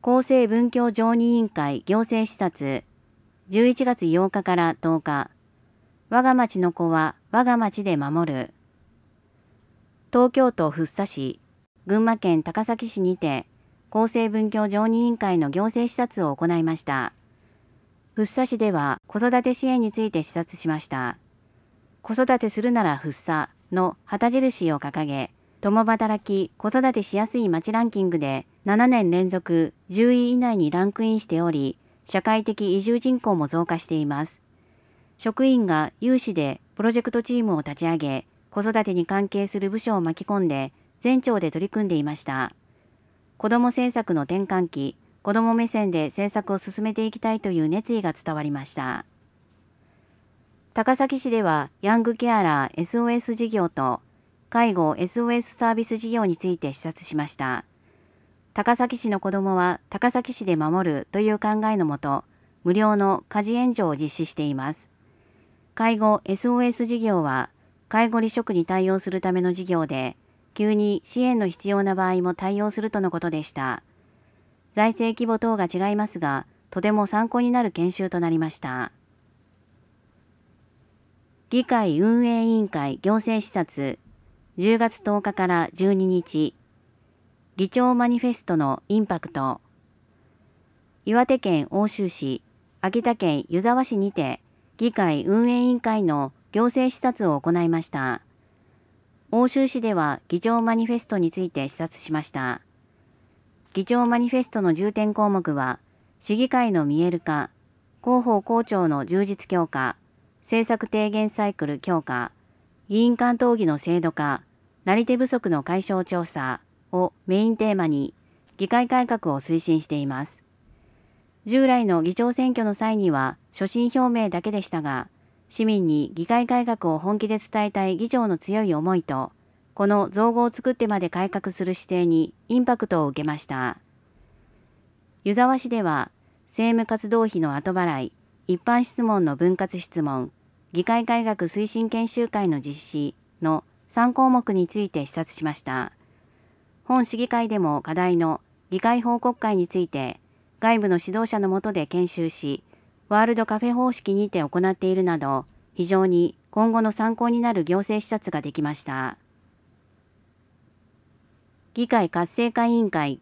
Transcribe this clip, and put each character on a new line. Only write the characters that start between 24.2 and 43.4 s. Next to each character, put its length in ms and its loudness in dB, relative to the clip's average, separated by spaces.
印 400 0
を 80 0
掲 260 -6
げ、 280 -6
共 240 2
働 380 0
き、 360 -2
子 100 -4
育 240 2
て 100 -2
し 140 -6
や 100 0
す 120 -4
い 100 0
町 240 0
ラ 100 2
ン 80 2
キ 120 -2
ン 80 2
グ 80 0
で 280 -2
七 220 4
年 240 4
連 200 2
続 440 0
十 240 4
位 180 2
以 60 2
内 200 0
に 140 2
ラ 140 2
ン 80 0
ク 100 -4
イ 80 2
ン 80 2
し 80 -8
て 140 0
お 100 0
り、 260 -2
社 180 -2
会 220 0
的 320 -2
移 60 0
住 160 2
人 200 0
口 160 0
も 140 0
増 180 -2
加 120 -4
し 80 -10
て 100 -4
い 100 0
ま 200 -4
す。 160 -18
職 260 0
員 220 4
が 340 0
有 180 2
志 160 -4
で 260 -2
プ 60 -4
ロ 80 4
ジ 100 2
ェ 20 -6
ク 80 -4
ト 120 -2
チ 120 -4
ー 100 0
ム 120 2
を 60 -2
立 140 -8
ち 120 -2
上 80 0
げ、 300 -4
子 100 -4
育 240 0
て 100 -2
に 120 0
関 220 0
係 180 -2
す 120 -6
る 120 -2
部 80 -4
署 180 -2
を 40 0
巻 240 -4
き 40 -16
込 120 0
ん 80 2
で、 240 -4
全 200 4
庁 200 0
で 100 -2
取 140 -4
り 40 -4
組 180 -2
ん 20 -2
で 80 2
い 80 0
ま 100 -4
し 100 -12
た。 300 -4
子 120 -2